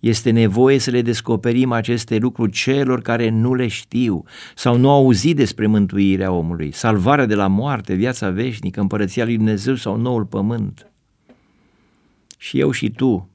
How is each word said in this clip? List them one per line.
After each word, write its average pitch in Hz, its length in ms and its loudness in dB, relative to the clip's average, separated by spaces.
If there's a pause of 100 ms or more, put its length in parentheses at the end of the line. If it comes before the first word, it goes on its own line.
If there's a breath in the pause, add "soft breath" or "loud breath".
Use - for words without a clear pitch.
Este 113 300 0
nevoie 117 480 4
să 127 120 -2
le 123 120 2
descoperim 120 720 0
aceste 117 440 -2
lucruri 113 360 0
celor 131 500 -2
care 117 260 0
nu 113 260 2
le 127 140 -2
știu 107 560 -4 (300 loud breath)
sau 120 220 2
nu 127 140 6
au 143 60 6
auzit 131 400 4
despre 107 300 0
mântuirea 98 680 2
omului, 82 400 -4
salvarea 117 540 2
de 107 80 0
la 101 120 0
moarte, 101 480 -2
viața 107 360 -2
veșnică, 101 500 -6
împărăția 104 440 -2
lui 117 120 -2
Dumnezeu 110 380 0
sau 110 220 -6
noul 117 280 -2
pământ. 104 680 -6 (1500 soft breath)
Și - 200 -6
eu 143 120 2
și 110 200 -4
tu 110 440 -2